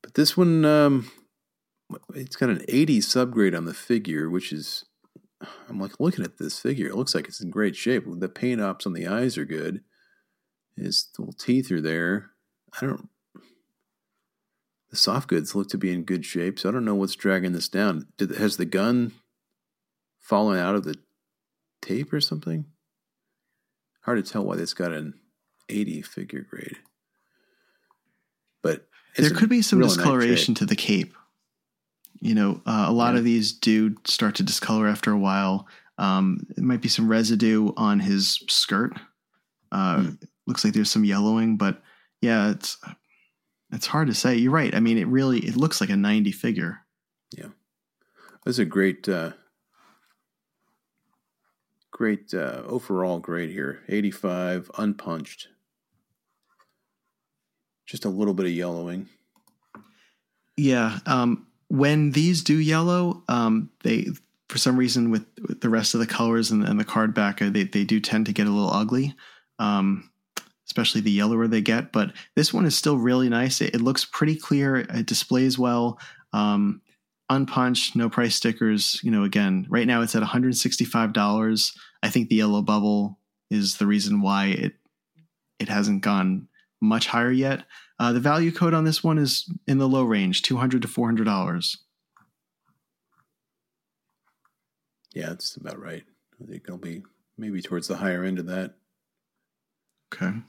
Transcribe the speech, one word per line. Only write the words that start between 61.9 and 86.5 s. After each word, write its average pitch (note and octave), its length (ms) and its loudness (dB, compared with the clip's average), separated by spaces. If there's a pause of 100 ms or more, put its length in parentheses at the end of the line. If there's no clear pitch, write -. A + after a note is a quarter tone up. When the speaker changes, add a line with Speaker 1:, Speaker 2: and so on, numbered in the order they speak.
Speaker 2:
these D#3+ 320 2
do D3+ 160 4
yellow, E3+ 720 2
um, A2+ 420 2 (120)
they, A2+ 260 0 (420)
for - 80 -4
some B2+ 180 2
reason A#2+ 340 2
with, A2 140 0 (220)
with - 160 -8
the A#2+ 80 0
rest A2 240 2
of A#2 60 0
the A2+ 60 2
colors A2+ 440 0
and, G#2+ 180 2
and G#2+ 100 2
the G#2+ 60 0
card A2 300 0
back, G2+ 260 0
uh, G2+ 80 2
they, G2 160 2
they G2+ 200 0
do A2 140 2
tend A2 280 0
to G#2 80 -4
get G#2 120 2
a G#2 40 2
little G2+ 200 2
ugly. B2 440 0 (440)
Um, G2 520 0 (580)
especially A2+ 320 0
the G#2+ 100 2
yellower A2 380 2
they A2 140 2
get. A2+ 300 0
But G2+ 200 0 (240)
this D3+ 160 2
one - 140 2
is D3 100 2
still D3 220 2
really B2 300 2
nice. B2 320 0
It, - 140 0
it A#2 60 0
looks B2+ 240 0
pretty D#3 320 0
clear. C#3 400 0
It A#2+ 300 -2
displays B2+ 520 2
well. A#2+ 400 0 (340)
Um, G#2 500 2 (480)
unpunched, C3 640 0
no A#2 120 2
price A#2 280 0
stickers. G#2+ 640 0
You A#2+ 80 -2
know, G#2 140 2
again, G2 440 0
right A2+ 180 2
now A#2+ 160 2
it's A2+ 120 -2
at A2+ 80 2
a G#2+ 40 -2
hundred B2+ 300 0
sixty-five A#2 560 0
dollars. G#2+ 600 0 (300)
I G#2 80 -2
think A#2+ 180 0
the A2+ 80 4
yellow G#2 260 4
bubble G#2 560 0 (320)
is G2+ 280 -2
the G#2 80 0
reason G2+ 340 2
why G2 260 2
it, - 280 -2 (840)
it - 100 -6
hasn't G2+ 340 0
gone F#2+ 460 0 (320)